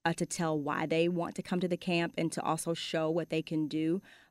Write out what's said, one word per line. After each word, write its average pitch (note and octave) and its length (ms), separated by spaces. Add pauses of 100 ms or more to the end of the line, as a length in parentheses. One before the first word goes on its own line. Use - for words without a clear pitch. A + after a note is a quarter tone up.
uh, E3 100
to E3+ 120
tell D#3 340
why D3 260
they E3 220
want F3 280
to F#3+ 60
come F#3 180
to F3+ 80
the F3 100
camp E3+ 400
and E3 160
to - 100
also D#3+ 300
show D#3+ 360
what D#3+ 200
they D#3+ 120
can D#3 260
do. D#3+ 340 (280)